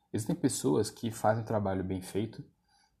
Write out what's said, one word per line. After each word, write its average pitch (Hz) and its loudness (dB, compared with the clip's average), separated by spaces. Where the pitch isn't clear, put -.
Existem 113 -2
pessoas 123 2
que - -6
fazem 110 2
um 107 -6
trabalho 98 0
bem 92 -2
feito, 101 -4